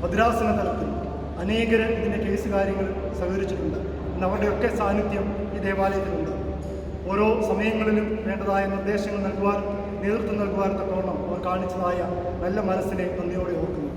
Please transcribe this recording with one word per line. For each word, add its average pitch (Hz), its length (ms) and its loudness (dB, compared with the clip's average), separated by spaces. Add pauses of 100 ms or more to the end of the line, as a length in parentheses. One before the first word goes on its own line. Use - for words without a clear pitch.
ഭദ്രാസന 220 460 4 (100)
തലത്തിൽ 185 300 -2 (520)
അനേകർ 220 400 4 (160)
ഇതിൻ്റെ 202 280 0
കേസ് 202 300 0
കാര്യങ്ങൾ 196 320 2 (320)
സഹകരിച്ചിട്ടുണ്ട്. 180 600 -2 (340)
ഇന്ന് 180 140 -2
അവരുടെയൊക്കെ 208 420 2 (100)
സാന്നിധ്യം 202 460 0 (300)
ഈ 196 120 -4
ദേവാലയത്തിലുണ്ട്. 190 680 0 (760)
ഓരോ 208 160 4 (220)
സമയങ്ങളിലും 214 580 2 (200)
വേണ്ടതായ 196 360 0 (100)
നിർദ്ദേശങ്ങൾ 196 540 -2
നൽകുവാൻ, 196 320 2 (420)
നേതൃത്വം 208 400 0
നൽകുവാൻ 190 380 2
തക്കവണ്ണം 185 380 0 (100)
അവർ 180 200 -2
കാണിച്ചതായ 180 520 0 (440)
നല്ല 185 140 2 (120)
മനസ്സിനെ 185 360 0 (120)
നന്ദിയോടെ 175 440 0
ഓർക്കുന്നു. 165 360 -2